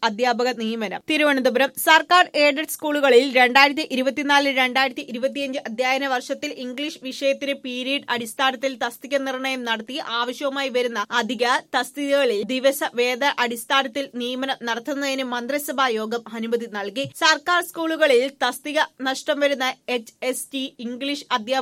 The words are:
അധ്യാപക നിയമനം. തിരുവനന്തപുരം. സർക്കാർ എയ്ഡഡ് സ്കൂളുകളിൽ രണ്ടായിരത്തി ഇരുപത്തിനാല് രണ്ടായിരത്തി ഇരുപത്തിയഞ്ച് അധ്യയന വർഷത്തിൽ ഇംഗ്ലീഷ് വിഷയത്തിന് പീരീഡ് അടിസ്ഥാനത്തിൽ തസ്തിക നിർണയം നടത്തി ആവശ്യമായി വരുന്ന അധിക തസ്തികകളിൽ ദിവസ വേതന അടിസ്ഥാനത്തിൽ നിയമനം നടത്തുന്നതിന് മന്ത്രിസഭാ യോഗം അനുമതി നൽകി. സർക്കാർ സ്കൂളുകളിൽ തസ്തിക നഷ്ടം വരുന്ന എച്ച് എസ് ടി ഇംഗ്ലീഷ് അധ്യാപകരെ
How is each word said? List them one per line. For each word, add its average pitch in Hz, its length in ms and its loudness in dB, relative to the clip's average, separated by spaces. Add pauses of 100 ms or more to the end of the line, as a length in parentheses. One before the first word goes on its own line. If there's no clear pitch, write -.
അധ്യാപക 233 500 0
നിയമനം. 220 540 -6
തിരുവനന്തപുരം. 269 720 2
സർക്കാർ 330 440 6 (120)
എയ്ഡഡ് 294 380 2
സ്കൂളുകളിൽ 277 600 4
രണ്ടായിരത്തി 262 580 6
ഇരുപത്തിനാല് 277 640 2
രണ്ടായിരത്തി 262 540 0
ഇരുപത്തിയഞ്ച് 269 540 -4
അധ്യയന 254 460 -2
വർഷത്തിൽ 269 480 -4
ഇംഗ്ലീഷ് 254 460 -8
വിഷയത്തിന് 277 560 -2
പീരീഡ് 262 500 -6
അടിസ്ഥാനത്തിൽ 254 680 -2
തസ്തിക 247 400 -6
നിർണയം 262 460 -4
നടത്തി 226 340 -4 (140)
ആവശ്യമായി 262 600 -4
വരുന്ന 233 300 -2 (100)
അധിക 233 320 -2 (280)
തസ്തികകളിൽ 277 760 0
ദിവസ 262 340 2 (100)
വേതന 247 460 0
അടിസ്ഥാനത്തിൽ 262 760 0
നിയമനം 254 480 -4
നടത്തുന്നതിന് 262 680 -4
മന്ത്രിസഭാ 262 600 -2
യോഗം 220 420 -4
അനുമതി 226 380 -4
നൽകി. 202 360 -6 (120)
സർക്കാർ 320 460 4
സ്കൂളുകളിൽ 320 360 -4 (380)
തസ്തിക 254 300 -4 (340)
നഷ്ടം 269 360 -2
വരുന്ന 285 220 2 (280)
എച്ച് 247 340 -6
എസ് 262 260 -4
ടി 269 160 -6 (160)
ഇംഗ്ലീഷ് 240 200 -8 (300)
അധ്യാപകരെ 240 200 -2 (120)